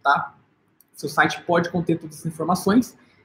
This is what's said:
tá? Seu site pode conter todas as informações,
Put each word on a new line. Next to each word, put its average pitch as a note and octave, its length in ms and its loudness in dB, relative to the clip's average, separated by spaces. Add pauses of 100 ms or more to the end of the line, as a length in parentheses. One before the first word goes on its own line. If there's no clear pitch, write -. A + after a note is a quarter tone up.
tá? C#3+ 320 2 (580)
Seu - 140 -10
site - 360 0
pode E3+ 260 0
conter E3+ 280 -2
todas D#3 220 -14
as - 60 -14
informações, F3+ 720 0 (280)